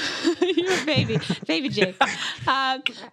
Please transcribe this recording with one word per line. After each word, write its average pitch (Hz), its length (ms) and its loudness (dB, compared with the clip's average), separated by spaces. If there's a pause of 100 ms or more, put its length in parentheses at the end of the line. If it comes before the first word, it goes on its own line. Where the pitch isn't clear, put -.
(220)
<laughs> 330 200 2
you 359 260 2
were 339 180 2
baby, 226 340 2 (260)
baby 311 240 0
Jake. 185 260 0 (520)
Uh, 262 320 2 (340)